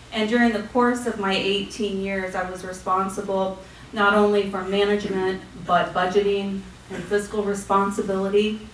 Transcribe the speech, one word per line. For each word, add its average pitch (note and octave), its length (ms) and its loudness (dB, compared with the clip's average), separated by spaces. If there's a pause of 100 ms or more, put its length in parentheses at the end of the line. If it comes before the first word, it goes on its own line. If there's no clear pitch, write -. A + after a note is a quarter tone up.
(120)
And G#3+ 180 0
during A#3 240 4
the G#3+ 100 -2
course A#3+ 440 2
of G3+ 120 -4
my G3 140 0
eighteen G3 680 -2
years, F#3+ 340 -4
I F#3 140 -4
was F#3 140 -10
responsible F#3+ 920 -2 (360)
not G#3 200 4
only G#3 380 4
for F#3+ 120 -4
management, F#3+ 800 0 (240)
but F3 260 2
budgeting G3 680 0 (300)
and F3+ 120 -8
fiscal G#3 400 -2
responsibility. G3 1160 0 (140)